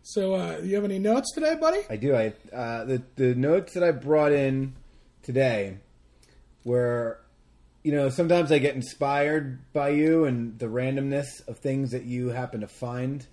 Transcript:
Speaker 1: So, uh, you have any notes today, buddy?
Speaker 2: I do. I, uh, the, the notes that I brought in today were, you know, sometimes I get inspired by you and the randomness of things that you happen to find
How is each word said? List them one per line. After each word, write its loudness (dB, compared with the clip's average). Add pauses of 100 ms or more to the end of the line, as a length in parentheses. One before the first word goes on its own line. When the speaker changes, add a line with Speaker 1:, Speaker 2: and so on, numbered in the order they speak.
Speaker 1:
So, -2
uh, -4
you -2
have 0
any -2
notes 0
today, 0
buddy? 0 (100)
Speaker 2:
I -6
do. 0
I, 2 (200)
uh, -6
the, -2 (120)
the 2
notes 2
that 2
I 6
brought 2
in 0 (500)
today 0 (880)
were, 0 (640)
you 2
know, 2
sometimes 2
I 6
get 0
inspired -2 (160)
by 0
you 4
and -2
the -6
randomness -4
of -12
things -2
that -6
you -4
happen -6
to -8
find -6